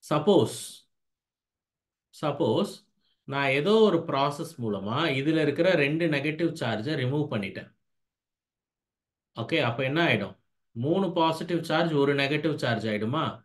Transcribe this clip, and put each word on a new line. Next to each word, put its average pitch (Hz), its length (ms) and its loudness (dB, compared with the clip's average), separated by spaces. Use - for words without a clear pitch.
சப்போஸ், 151 480 4
சப்போஸ் 156 520 0
நான் 139 260 0
ஏதோ 190 140 4
ஒரு 175 100 4
process 147 440 -2
மூலமா 104 340 -2
இதுல 156 260 2
இருக்கிற 160 240 2
ரெண்டு 156 220 0
negative 156 360 -2
சார்ஜை 113 320 -2
remove 143 300 0
பண்ணிட்டேன். 98 360 -6
ஓகே, - 160 -2
அப்ப 123 100 -6
என்ன 151 180 -2
ஆயிடும்? 98 280 0
மூணு 185 200 0
positive 165 500 0
charge, 160 320 2
ஒரு 143 120 2
negative 151 400 -2
charge 110 280 -2
ஆயிடுமா? 113 340 -2